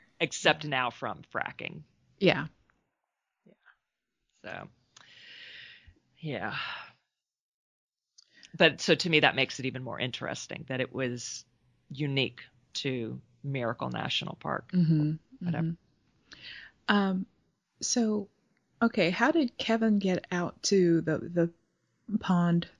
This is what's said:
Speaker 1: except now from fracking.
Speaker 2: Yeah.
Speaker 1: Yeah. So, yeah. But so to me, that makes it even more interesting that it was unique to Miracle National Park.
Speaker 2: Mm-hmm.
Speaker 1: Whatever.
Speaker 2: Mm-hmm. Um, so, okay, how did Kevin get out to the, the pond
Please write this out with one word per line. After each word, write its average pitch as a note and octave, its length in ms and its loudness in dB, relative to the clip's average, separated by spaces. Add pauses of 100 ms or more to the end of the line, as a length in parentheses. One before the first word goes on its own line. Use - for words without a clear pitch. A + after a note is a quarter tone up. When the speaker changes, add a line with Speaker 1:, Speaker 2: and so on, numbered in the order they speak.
(200)
Speaker 1:
except D#3 460 2
now B2+ 240 0
from A#2 320 -8 (120)
fracking. - 460 -8 (400)
Speaker 2:
Yeah. D#3+ 280 2 (1000)
Speaker 1:
Yeah. - 80 -20 (920)
So, F#2 240 -12 (1500)
yeah. A#2 360 -6 (2000)
But D#3 240 6
so E3 140 4
to F3 140 0
me, D#3 120 6
that C#3+ 140 6
makes C3 240 -2
it B2 60 -6
even C3 180 -6
more - 160 -8
interesting - 680 -8
that B2+ 120 -4
it - 120 -6
was B2 500 -6 (480)
unique C3+ 500 -2 (340)
to B2 440 -6 (240)
Miracle C3 460 -4
National - 460 -4
Park. - 380 -8
Speaker 2:
Mm-hmm. D#3 400 4 (280)
Speaker 1:
Whatever. E3+ 260 -2
Speaker 2:
Mm-hmm. - 1300 -8
Um, F#3+ 300 2 (560)
so, G#3+ 460 0 (540)
okay, G#3 280 4
how A#3 220 2
did D#4 260 0
Kevin A3+ 420 2
get F#3 320 0
out F3+ 320 -4
to E3+ 380 4
the, D#3+ 160 0
the E3+ 320 0 (680)
pond F3 480 4 (120)